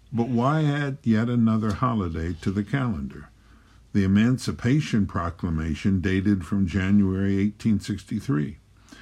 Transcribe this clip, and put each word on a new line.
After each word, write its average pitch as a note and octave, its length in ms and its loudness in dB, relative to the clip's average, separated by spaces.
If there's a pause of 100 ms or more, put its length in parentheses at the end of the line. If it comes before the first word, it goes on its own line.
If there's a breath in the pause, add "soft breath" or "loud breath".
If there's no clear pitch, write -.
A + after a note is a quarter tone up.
(120)
but A#2 160 0
why C3+ 340 2
add C#3+ 400 -2
yet A2+ 260 2
another A2 460 2
holiday F2+ 580 -2 (100)
to G2+ 100 -2
the G2+ 100 0
calendar? G2+ 680 -6 (640 soft breath)
The G2+ 120 2
Emancipation A#2 1000 2
Proclamation E2+ 960 -2
dated F#2+ 460 0
from G2 220 0
January G2 720 2
eighteen G#2 400 0
sixty-three. A2 800 -4 (440 loud breath)